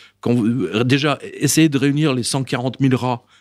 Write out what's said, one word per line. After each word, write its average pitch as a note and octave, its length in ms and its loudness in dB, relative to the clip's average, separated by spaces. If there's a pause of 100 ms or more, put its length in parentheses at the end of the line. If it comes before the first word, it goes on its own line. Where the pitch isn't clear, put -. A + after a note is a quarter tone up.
(200)
quand A#2+ 140 -2
vous, A2+ 500 0
déjà, C#3 360 0 (200)
essayez D#3+ 300 2
de C#3 80 0
réunir C#3+ 360 0
les B2 100 -2
cent C3+ 200 -2
quarante B2 360 -4
mille C3+ 160 4
rats B2 280 -2 (180)